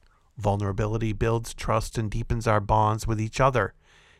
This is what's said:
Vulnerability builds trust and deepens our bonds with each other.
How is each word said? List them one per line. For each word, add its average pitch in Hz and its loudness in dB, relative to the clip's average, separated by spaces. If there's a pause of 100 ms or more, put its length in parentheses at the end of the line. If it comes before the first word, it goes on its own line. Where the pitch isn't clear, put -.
(380)
Vulnerability 104 0
builds 113 0
trust - -2
and 107 -2
deepens 113 -2
our 107 4
bonds 107 2
with 113 0
each 110 0
other. 123 2 (460)